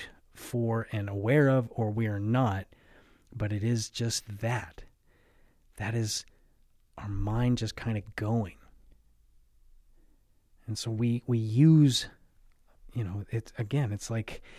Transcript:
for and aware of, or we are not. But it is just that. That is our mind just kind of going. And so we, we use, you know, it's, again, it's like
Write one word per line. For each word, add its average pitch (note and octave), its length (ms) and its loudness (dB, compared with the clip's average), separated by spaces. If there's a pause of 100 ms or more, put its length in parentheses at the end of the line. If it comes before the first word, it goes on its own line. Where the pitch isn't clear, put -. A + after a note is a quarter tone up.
(340)
for A2+ 560 -4
and G2+ 180 -4
aware A#2 400 4
of, B2+ 220 4
or A2 220 -2
we A2+ 160 0
are G2+ 100 -2
not. G#2+ 480 0 (640)
But G#2+ 200 -4
it G#2 100 -2
is A2+ 280 -2
just A2 500 -6
that. A2+ 420 -6 (960)
That G#2 180 -4
is A2 300 -2 (760)
our G#2 100 -10
mind G#2+ 500 0
just A2 180 -6
kind A2+ 200 -4
of G2+ 200 -10
going. A2 400 -2 (2000)
And A2 80 -6
so - 140 -8
we, A#2 360 0
we A#2+ 120 0
use, C3+ 720 6 (840)
you A#2 120 -4
know, G2 260 -6
it's, A2+ 260 -6
again, A#2+ 360 -2
it's - 180 -8
like A2+ 320 -6 (160)